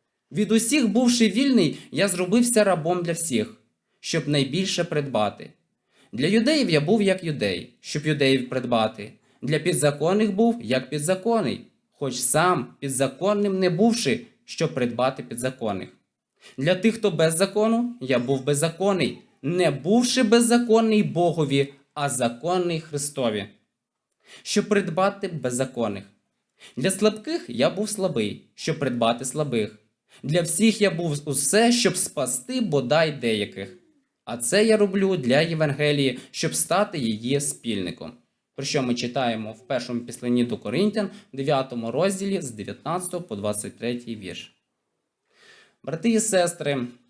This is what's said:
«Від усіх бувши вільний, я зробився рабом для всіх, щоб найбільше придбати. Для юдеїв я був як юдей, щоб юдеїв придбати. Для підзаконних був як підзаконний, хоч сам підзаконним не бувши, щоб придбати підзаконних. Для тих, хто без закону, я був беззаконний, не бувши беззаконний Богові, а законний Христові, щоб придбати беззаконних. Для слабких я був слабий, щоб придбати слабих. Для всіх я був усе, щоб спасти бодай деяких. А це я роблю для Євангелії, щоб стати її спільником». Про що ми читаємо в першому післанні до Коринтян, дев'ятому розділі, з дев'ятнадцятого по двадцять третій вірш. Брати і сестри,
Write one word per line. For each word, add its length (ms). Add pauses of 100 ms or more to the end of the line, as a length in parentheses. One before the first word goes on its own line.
(320)
«Від 200
усіх 360
бувши 420
вільний, 480 (140)
я 160
зробився 560
рабом 400
для 100
всіх, 480 (380)
щоб 280
найбільше 560
придбати. 680 (600)
Для 160
юдеїв 420
я 120
був 200
як 220
юдей, 560
щоб 260
юдеїв 440
придбати. 600 (300)
Для 180
підзаконних 720
був 300
як 260
підзаконний, 720 (300)
хоч 240
сам 520 (120)
підзаконним 800
не 100
бувши, 520 (260)
щоб 260
придбати 500
підзаконних. 640 (680)
Для 180
тих, 200
хто 160
без 260
закону, 640
я 180
був 240
беззаконний, 800 (200)
не 300
бувши 520
беззаконний 800
Богові, 680 (200)
а 160
законний 680
Христові, 640 (1000)
щоб 260
придбати 580
беззаконних. 760 (760)
Для 140
слабких 560
я 220
був 200
слабий, 520 (140)
щоб 240
придбати 460
слабих. 540 (440)
Для 180
всіх 400
я 100
був 340
усе, 460
щоб 260
спасти 640
бодай 500
деяких. 680 (480)
А 120
це 280
я 120
роблю 400
для 240
Євангелії, 800 (120)
щоб 240
стати 440
її 420
спільником». 680 (460)
Про 80
що 180
ми 120
читаємо 560
в 160
першому 320
післанні 440
до 140
Коринтян, 520 (240)
дев'ятому 580
розділі, 500
з 100
дев'ятнадцятого 720
по 120
двадцять 420
третій 380
вірш. 400 (1300)
Брати 260
і 100
сестри, 680 (220)